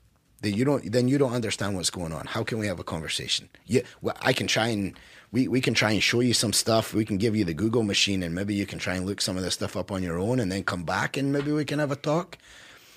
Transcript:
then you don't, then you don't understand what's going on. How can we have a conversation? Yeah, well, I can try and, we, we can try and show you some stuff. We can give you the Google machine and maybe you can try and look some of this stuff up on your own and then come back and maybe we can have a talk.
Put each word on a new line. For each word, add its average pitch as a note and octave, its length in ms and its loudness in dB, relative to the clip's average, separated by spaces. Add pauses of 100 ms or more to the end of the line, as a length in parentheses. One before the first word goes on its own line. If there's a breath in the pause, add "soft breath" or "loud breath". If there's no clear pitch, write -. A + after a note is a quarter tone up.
(420)
then G#2+ 120 0
you A#2+ 120 2
don't, C3+ 260 0
then B2 160 4
you C#3 100 4
don't C3 160 2
understand G#2 420 -2
what's F2 140 0
going E2+ 240 -6
on. D2 140 -8
How A2+ 160 -2
can A2+ 140 -4
we G#2+ 100 -2
have F2 120 -2
a - 40 -8
conversation? - 680 -4 (160)
Yeah, A#2+ 160 4 (200 loud breath)
well, - 200 -4
I B2+ 120 4
can G2+ 140 0
try A2 220 2
and, G2+ 240 -2 (380 loud breath)
we, A#2 160 2
we A#2+ 140 2
can B2 120 2
try G#2+ 180 4
and G2+ 100 4
show - 200 4
you B2 120 4
some - 200 2
stuff. - 400 4
We G#2+ 120 2
can G2+ 120 -2
give G#2+ 180 2
you G#2+ 100 4
the E2+ 80 -2
Google A2 300 0
machine G2 400 2
and E2 100 -4
maybe G2+ 220 -2
you G2 100 0
can F2 140 -10
try F#2 160 -2
and F#2 100 -2
look G2 160 -4
some F#2 160 -2
of F#2 60 -2
this F2+ 100 -2
stuff - 240 -6
up F#2 140 -4
on F#2 120 -2
your E2+ 160 -2
own A#2+ 200 0
and F#2 120 0
then F#2+ 120 -2
come F2+ 200 -4
back F#2 340 -2
and C#3 140 -2
maybe C#3+ 200 -2
we D3+ 140 0
can D3 140 -4
have C#3+ 120 0
a C#3 40 -2
talk. D#3 420 -2 (600 loud breath)